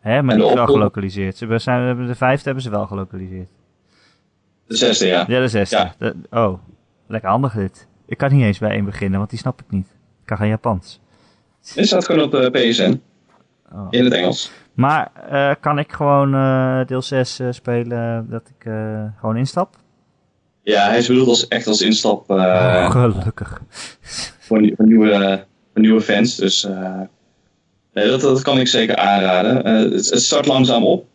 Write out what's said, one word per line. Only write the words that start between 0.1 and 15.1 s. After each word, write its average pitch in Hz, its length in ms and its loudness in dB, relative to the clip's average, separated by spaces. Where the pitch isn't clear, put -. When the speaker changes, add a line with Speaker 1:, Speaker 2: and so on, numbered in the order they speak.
Speaker 1:
maar 127 100 2
Speaker 2:
En 139 60 0
Speaker 1:
die 120 100 2
Speaker 2:
de - 0 -
Speaker 1:
is - 60 4
wel - 80 4
Speaker 2:
opvolger 127 240 4
Speaker 1:
gelokaliseerd. 98 600 -2
Ze - 40 -20
hebben, 113 200 -2
zijn, 123 260 -2
hebben 123 200 -4
de 123 80 -6
vijfde 131 300 0
hebben 135 180 -6
ze 123 80 -8
wel 104 160 -4
gelokaliseerd. 92 640 -12
Speaker 2:
De 113 100 -8
zesde, - 300 0
ja. 90 220 2
Speaker 1:
Ja, 127 120 0
de 127 80 0
zesde. 104 280 -2
Speaker 2:
Ja. 87 220 -2
Speaker 1:
De, - 160 -6
oh, 107 280 -2
lekker 107 240 -6
handig 123 220 0
dit. 98 340 -6
Ik - 120 -12
kan 139 140 0
niet 139 120 4
eens 101 140 0
bij 104 120 -2
één 104 140 -4
beginnen, 98 340 -4
want 104 120 -6
die 113 80 -10
snap - 220 -8
ik - 100 -20
niet. 95 160 -4
Ik - 60 -20
kan 107 100 -6
geen 107 120 -2
Japans. 110 520 -4
Speaker 2:
Dit 233 120 0
staat 180 180 2
gewoon 156 180 0
op, 147 120 -2
eh, 127 160 2
P - 40 0
S 117 40 -2
N. 113 240 0
Speaker 1:
Oh. 98 180 -14
Speaker 2:
In 123 140 2
het 123 80 2
Engels. - 380 -2
Speaker 1:
Maar, 139 360 0